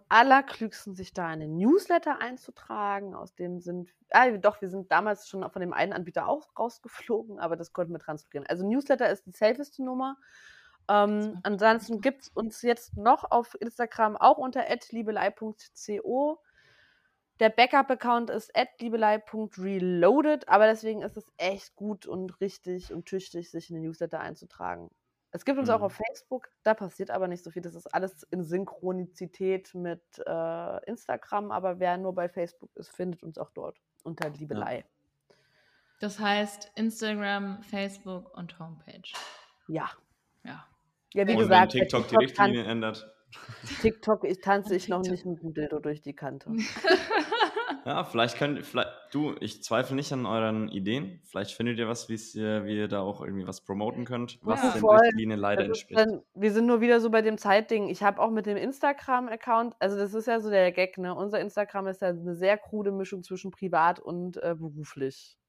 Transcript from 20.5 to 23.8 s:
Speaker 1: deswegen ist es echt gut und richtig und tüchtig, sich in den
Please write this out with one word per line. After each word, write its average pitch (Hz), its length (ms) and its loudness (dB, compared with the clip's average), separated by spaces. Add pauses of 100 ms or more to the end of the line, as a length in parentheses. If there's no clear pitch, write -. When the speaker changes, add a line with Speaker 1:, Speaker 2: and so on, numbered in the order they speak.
Speaker 1:
deswegen 220 340 -2
ist 185 160 -8
es - 200 -18
echt 196 380 -6
gut 208 300 -8
und 185 360 -10
richtig 185 520 -8
und 170 120 -12
tüchtig, 180 460 -8
sich 170 180 -12
in 170 60 -10
den 160 80 -8